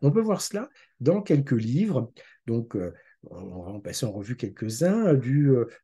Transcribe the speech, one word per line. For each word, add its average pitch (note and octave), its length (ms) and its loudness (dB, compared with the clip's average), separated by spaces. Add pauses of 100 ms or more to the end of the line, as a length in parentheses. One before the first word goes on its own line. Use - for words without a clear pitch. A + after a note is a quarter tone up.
On C#3 80 4
peut G#3 100 4
voir G#3+ 220 0
cela G#3+ 260 -6 (320)
dans C3 220 2
quelques C#3+ 300 2
livres, B2 600 0 (340)
donc, A#2 300 -4
euh, F2+ 160 -4 (300)
on F#2 400 -14
va F2 100 -12
en G#2 80 -12
passer - 240 -8
en A2 80 -4
revue G#2 240 -8
quelques-uns D3 800 0
du, C#3 340 4
euh, B2 160 6 (180)